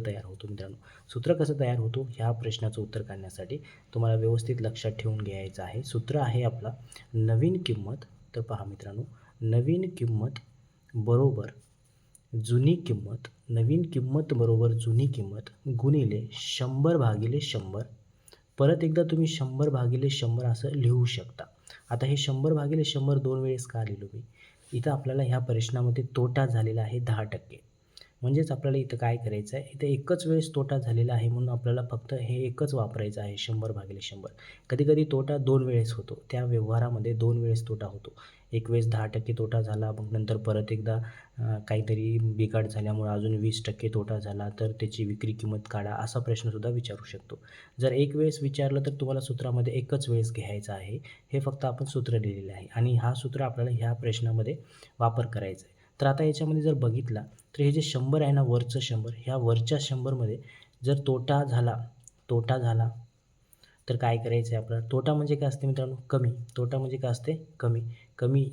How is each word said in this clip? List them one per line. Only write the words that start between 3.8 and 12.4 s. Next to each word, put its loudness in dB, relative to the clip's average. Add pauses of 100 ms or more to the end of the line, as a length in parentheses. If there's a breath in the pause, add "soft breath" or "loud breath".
तुम्हाला 4
व्यवस्थित 2
लक्षात -4
ठेवून -4
घ्यायचं -8
आहे. -8
सूत्र -2
आहे 2
आपला -2 (420 loud breath)
नवीन 4
किंमत. -4 (400)
तर -4
पहा -6
मित्रांनो, -10 (380 loud breath)
नवीन 2
किंमत -2 (560)
बरोबर 2 (1000)